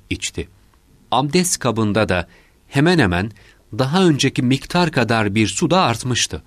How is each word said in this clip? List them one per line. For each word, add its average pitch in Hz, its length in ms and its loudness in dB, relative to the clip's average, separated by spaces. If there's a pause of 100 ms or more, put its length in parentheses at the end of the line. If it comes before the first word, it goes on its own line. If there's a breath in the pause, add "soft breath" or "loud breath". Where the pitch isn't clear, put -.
(100)
içti. - 380 -8 (600)
Abdest 147 480 0
kabında 107 500 0
da 90 200 -2 (400 soft breath)
hemen 160 300 2
hemen 101 320 0 (420 soft breath)
daha 135 320 0
önceki 143 380 2
miktar 135 500 0
kadar 110 420 0
bir 110 120 2
su 139 240 -2
da 185 100 4
artmıştı. 120 680 -2